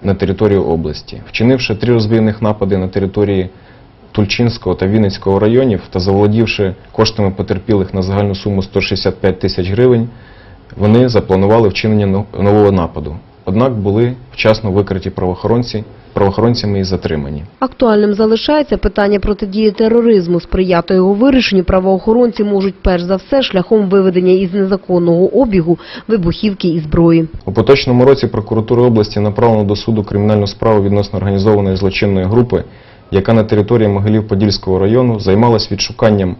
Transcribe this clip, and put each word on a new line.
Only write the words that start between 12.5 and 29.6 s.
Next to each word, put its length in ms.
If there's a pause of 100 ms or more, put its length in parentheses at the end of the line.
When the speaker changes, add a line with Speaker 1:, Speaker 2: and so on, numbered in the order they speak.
Speaker 1:
нападу. 440 (300)
Однак 280
були 400 (200)
вчасно 380
викриті 380
правоохоронці, 760 (300)
правоохоронцями 680
і 40
затримані. 600 (160)
Speaker 2:
Актуальним 540
залишається 640
питання 420
протидії 520
тероризму. 680
Сприяти 540
його 200
вирішенню 500
правоохоронці 800
можуть 380
перш 220
за 120
все 260
шляхом 480
виведення 420
із 220
незаконного 840
обігу 400 (280)
вибухівки 600
і 120
зброї. 480 (180)
Speaker 1:
У 60
поточному 540
році 220
прокуратури 540
області 380
направлено 440